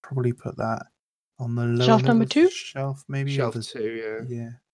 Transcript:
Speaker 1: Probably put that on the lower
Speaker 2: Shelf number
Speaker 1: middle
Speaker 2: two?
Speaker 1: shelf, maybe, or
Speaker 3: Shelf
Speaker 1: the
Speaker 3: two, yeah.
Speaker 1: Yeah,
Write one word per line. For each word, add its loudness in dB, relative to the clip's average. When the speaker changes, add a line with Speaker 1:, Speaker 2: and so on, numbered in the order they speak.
Speaker 1:
Probably 0
put -8
that -4
on -6
the -2
lower 2
Speaker 2:
Shelf 6
number 4
Speaker 1:
middle 4
Speaker 2:
two? 4
Speaker 1:
shelf, -8
maybe, -2
or -2
Speaker 3:
Shelf 0
Speaker 1:
the -4
Speaker 3:
two, -6
yeah. -8
Speaker 1:
Yeah, -10